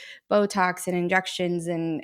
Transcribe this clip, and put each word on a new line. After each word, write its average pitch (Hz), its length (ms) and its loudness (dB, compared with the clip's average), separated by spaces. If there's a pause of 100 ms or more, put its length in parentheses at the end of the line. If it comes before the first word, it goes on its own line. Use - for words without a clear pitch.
(280)
Botox 202 600 2
and 180 80 0
injections 175 720 0
and 165 360 -2